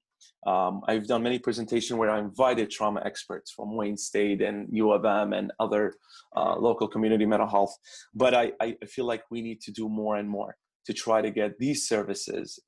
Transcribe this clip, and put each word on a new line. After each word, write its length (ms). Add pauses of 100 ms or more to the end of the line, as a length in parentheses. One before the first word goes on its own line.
(460)
Um, 420
I've 200
done 160
many 160
presentations 580
where 140
I 80
invited 500
trauma 340
experts 480
from 240
Wayne 220
State 440
and 300
U 200
of 120
M 300
and 260
other, 360 (400)
uh, 220
local 300
community 380
mental 220
health. 280 (380)
But 220
I, 160 (100)
I 140 (120)
feel 180
like 260
we 100
need 200
to 100
do 180
more 280
and 120
more 260 (300)
to 80
try 280
to 100
get 260
these 300
services. 800